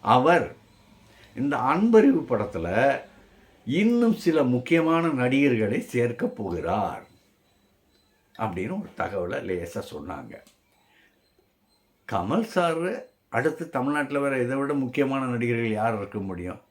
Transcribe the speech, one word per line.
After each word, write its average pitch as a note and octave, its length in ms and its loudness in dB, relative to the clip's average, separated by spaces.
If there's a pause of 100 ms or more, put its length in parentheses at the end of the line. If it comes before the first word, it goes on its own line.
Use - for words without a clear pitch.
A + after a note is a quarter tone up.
(140)
அவர் C#3+ 300 6 (920)
இந்த C#3 180 -2 (160)
அன்பறிவு A3 580 6
படத்துல G2 400 -2 (960)
இன்னும் A3+ 580 4
சில D#3 280 4
முக்கியமான E3 580 2 (120)
நடிகர்களை B2 560 2 (160)
சேர்க்க A#2+ 320 -2 (140)
போகிறார் F2 640 -4 (1300)
அப்படின்னு G#2+ 480 -6
ஒரு - 180 -14
தகவலை F#2+ 480 -4
லேசா F2 340 -6 (100)
சொன்னாங்க. D2+ 420 -12 (1800)
கமல் A#2 420 -2
சார் E3+ 320 0 (520)
அடுத்து D#3+ 280 -2 (100)
தமிழ்நாட்டுல C#3 480 -2
வேற C3+ 200 0
இதை C3+ 160 -2
விட C#3 140 -2 (100)
முக்கியமான C3+ 380 0 (100)
நடிகர்கள் A#2 480 0
யார் A2+ 200 0
இருக்க G2+ 280 -8
முடியும்? F2+ 320 -8 (100)